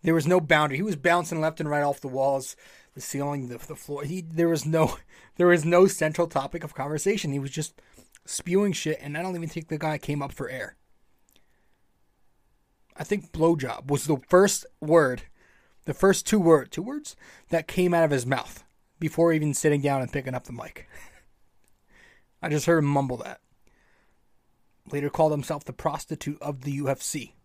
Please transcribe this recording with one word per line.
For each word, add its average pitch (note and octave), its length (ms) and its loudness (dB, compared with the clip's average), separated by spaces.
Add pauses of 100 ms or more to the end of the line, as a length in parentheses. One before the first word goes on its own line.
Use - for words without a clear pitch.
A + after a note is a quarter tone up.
There E3 120 2
was D#3 140 2
no F3+ 120 4
boundary. D3+ 380 2
He F#3 60 -2
was G#3 120 -2
bouncing E3+ 460 0
left D#3 180 -2
and D#3 100 -4
right D3 140 0
off C#3+ 160 -2
the C#3+ 80 -12
walls, C3+ 480 -2 (380)
the C#3 80 -16
ceiling, C#3 480 -6
the, A#2+ 80 -12
the - 180 -14
floor. C#3+ 280 -10
He, F3 180 -6
there E3 260 0
was E3 180 0
no, D#3 320 2 (180)
<laughs> - 200 -20
there F3 120 4
was E3+ 180 6
no F3 220 8
central E3+ 400 0
topic D3+ 360 -4
of D3+ 100 -14
conversation. D3+ 600 -4
He C#3+ 60 -4
was C3+ 120 -8
just - 300 -10 (440)
spewing G3 460 0
shit, - 300 -4
and D3 160 -10
I E3 40 -6
don't F#3 140 -6
even E3 140 -8
think D#3+ 180 -12
the D#3 100 -6
guy D3+ 200 -4
came D3 240 -4
up C#3 100 -8
for B2+ 180 -10
air. - 280 -10 (2250)
I - 80 -12
think - 300 -4
blowjob D#3 540 0
was C#3+ 180 0
the D3 120 2 (120)
first G3 360 4 (140)
word, D3+ 440 4 (600)
the D3 100 -6
first F#3+ 320 2
two G#3+ 140 2
word-, D#3+ 320 6
two - 120 -8
words D4 340 -10 (320)
that E3 180 0
came F3+ 260 2
out E3 120 6
of D3 60 2
his B2+ 140 0
mouth - 380 -4 (360)
before E3 340 2
even D3+ 200 0
sitting D3 280 2
down C#3 200 0
and B2+ 120 -8
picking C3 220 -6
up B2+ 100 -8
the B2 80 -14
mic. - 340 -14 (760)
<laughs> - 760 -20
I E3+ 60 -8
just D3+ 200 0
heard E3 100 6
him D3+ 80 2
mumble C#3 320 0
that. - 240 -14 (1500)
Later C#3+ 200 -4
called D#3 240 2
himself D3 320 -6
the C#3 80 -12
prostitute D3+ 680 -6
of C#3+ 200 -10
the C#3 100 -6
U C#3 180 -4
F C3+ 120 -2
C. - 440 -8